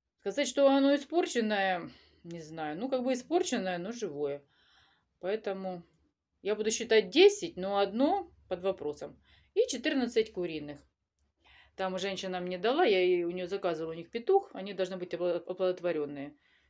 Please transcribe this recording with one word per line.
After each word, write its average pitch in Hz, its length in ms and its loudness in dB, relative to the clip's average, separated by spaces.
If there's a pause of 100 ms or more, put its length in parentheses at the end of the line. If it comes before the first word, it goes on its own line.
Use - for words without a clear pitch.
(200)
Сказать, 262 280 -2
что 277 200 4
оно 277 260 6
испорченное, 214 960 0 (340)
не 170 160 -12
знаю, 156 380 -8
ну, 247 100 -4
как 262 140 -2
бы 262 100 0
испорченное, 247 640 -2
но 185 140 -6
живое. 143 500 -6 (800)
Поэтому 190 640 -6 (580)
я 202 140 -2
буду 208 160 -2
считать 214 400 4
десять, 349 460 6
но 196 220 -2
одно 254 540 2 (160)
под 175 140 -6
вопросом. 151 580 -6 (340)
И 466 140 4
четырнадцать 240 640 0
куриных. 151 460 -6 (1000)
Там 190 220 -4
женщина 185 420 -4
мне 180 180 -6
дала, 254 260 2
я 196 160 6
ей, 180 240 4
у 170 60 -2
неё 180 160 -4
заказывала, 170 460 -4
у 165 40 -10
них 170 140 -14
петух, 370 440 2
они 196 180 -10
должны 185 240 -2
быть 180 160 -8
опла-, 175 240 0
оплодотворённые. 170 960 -4 (360)